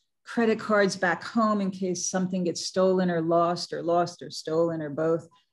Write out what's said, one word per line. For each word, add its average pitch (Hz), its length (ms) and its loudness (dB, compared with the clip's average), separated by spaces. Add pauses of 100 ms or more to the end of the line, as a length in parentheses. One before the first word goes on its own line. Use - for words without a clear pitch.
(240)
credit 220 360 0
cards 202 360 2
back 175 280 0
home 214 380 0
in 190 80 -2
case 185 400 -4
something 185 360 -2
gets - 200 -4
stolen 185 460 2
or 165 100 0
lost 170 520 0
or 147 100 -6
lost 170 380 0
or 147 100 -14
stolen 160 500 -2
or 151 80 -6
both. 160 380 0 (260)